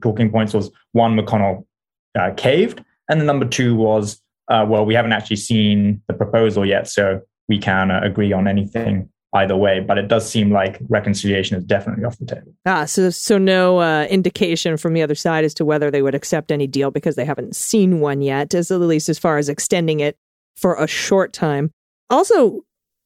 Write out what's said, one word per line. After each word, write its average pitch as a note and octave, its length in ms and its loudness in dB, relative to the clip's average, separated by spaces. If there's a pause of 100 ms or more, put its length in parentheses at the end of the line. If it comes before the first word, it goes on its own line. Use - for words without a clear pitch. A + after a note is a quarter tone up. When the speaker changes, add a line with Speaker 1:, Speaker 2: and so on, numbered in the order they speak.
Speaker 1:
talking A2 260 0
points G#2+ 260 -2
was, G2 180 -2 (180)
one, A#2 260 2
McConnell, G2+ 480 0 (540)
uh, F#2+ 180 -2
caved, E3+ 460 0 (260)
and D#3 120 2
the D3+ 40 2
number C#3+ 220 0
two B2 300 0
was, G#2+ 440 0 (280)
uh, A2 200 2
"Well, G#2+ 160 2
we G#2+ 100 0
haven't A2+ 180 2
actually G#2+ 240 -2
seen G#2 720 0
the - 60 -4
proposal G2+ 520 0
yet, G2 220 0
so G2 320 0 (280)
we G#2 100 0
can't, F#2+ 340 0
uh, F#2+ 100 0
agree G2+ 300 0
on F#2+ 160 0
anything G2+ 600 -2 (260)
either G2 220 2
way." F#2+ 240 2
But G2+ 180 -2
it G2+ 80 -4
does A2 240 0
seem G#2 220 2
like G2 260 0 (100)
reconciliation G2+ 680 -2
is F2+ 80 -6
definitely G2+ 400 -4
off A#2+ 140 -8
the - 60 -12
table. - 300 -14 (120)
Speaker 2:
Ah, F3 180 0
so, F#3 260 0
so - 260 0
no, F#3 440 4
uh, D#3 280 2
indication F3 680 0
from E3 180 -2
the E3 80 2
other D3 140 0
side D#3+ 280 0
as D3+ 100 0
to E3 100 -2
whether D3+ 260 2
they C#3 120 2
would C3+ 120 0
accept D3+ 380 -4
any D3 160 -2
deal C3+ 240 -2
because D3+ 240 -2
they - 80 -2
haven't D3+ 320 -6
seen F#3 420 2
one C#3+ 240 0
yet, C#3 320 -2
as, F3 160 0
at F#3+ 80 0
least E3+ 300 0
as D#3+ 100 -2
far D#3+ 200 0
as C#3+ 100 -2
extending D#3+ 500 -2
it D3 180 -2 (400)
for F3 200 0
a D3+ 100 0
short - 460 0
time. D3+ 400 -2 (380)
Also, C#4+ 500 4 (460)